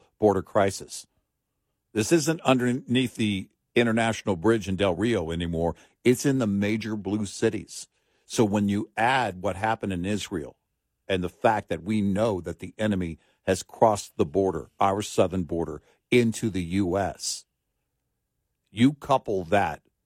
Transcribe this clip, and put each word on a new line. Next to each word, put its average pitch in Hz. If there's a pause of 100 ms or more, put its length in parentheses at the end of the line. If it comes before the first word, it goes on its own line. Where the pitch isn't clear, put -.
(180)
border 98
crisis? - (880)
This 110
isn't 160
underneath 123
the 104 (300)
international 113
Bridge 101
in 95
Del 92
Rio 95
anymore. 85 (280)
It's 123
in 135
the 117
major 104
blue 101
cities. - (380)
So -
when 101
you 101
add 113
what 92
happened 107
in 87
Israel 95 (520)
and 92
the 87
fact 110
that 82
we 107
know 101
that 80
the 90
enemy 95 (300)
has 95
crossed -
the 101
border, 82 (100)
our 98
southern 92
border, 78 (300)
into 117
the 92
U 90
S, - (1300)
you 123
couple 123
that 87 (240)